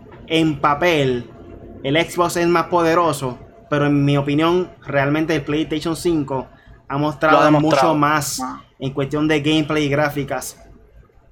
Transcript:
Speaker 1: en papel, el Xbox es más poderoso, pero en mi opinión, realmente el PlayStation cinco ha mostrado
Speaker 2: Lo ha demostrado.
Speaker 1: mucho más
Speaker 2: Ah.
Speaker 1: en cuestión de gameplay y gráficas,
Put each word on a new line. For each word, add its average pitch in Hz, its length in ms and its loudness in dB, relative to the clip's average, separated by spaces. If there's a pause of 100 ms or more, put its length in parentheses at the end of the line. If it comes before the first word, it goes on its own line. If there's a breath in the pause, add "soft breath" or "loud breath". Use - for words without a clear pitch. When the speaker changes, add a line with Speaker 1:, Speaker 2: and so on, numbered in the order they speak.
(260)
Speaker 1:
en 160 340 0
papel, 143 680 0 (540)
el 135 140 0
Xbox 170 400 0
es 175 100 0
más 170 200 2
poderoso, 165 720 0 (300)
pero 143 180 0
en 143 180 2
mi 143 120 2
opinión, 156 540 0 (160)
realmente 147 480 0
el 143 80 -2
PlayStation 156 540 -4
cinco 139 520 -2 (400 soft breath)
ha 135 100 -4
mostrado 151 380 2
Speaker 2:
Lo 143 60 6
ha - 40 6
demostrado. 151 420 4
Speaker 1:
mucho 156 100 2
más 147 420 0
Speaker 2:
Ah. 131 220 -10 (160)
Speaker 1:
en 135 140 -6
cuestión 143 360 -2
de 156 120 2
gameplay 151 440 0
y 143 40 0
gráficas, 139 720 -4 (720)